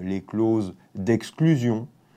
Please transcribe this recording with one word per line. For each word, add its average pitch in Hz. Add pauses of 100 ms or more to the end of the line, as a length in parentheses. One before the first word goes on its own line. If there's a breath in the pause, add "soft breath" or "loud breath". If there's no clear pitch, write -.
les 95
clauses 110 (200 soft breath)
d'exclusion 117 (300 soft breath)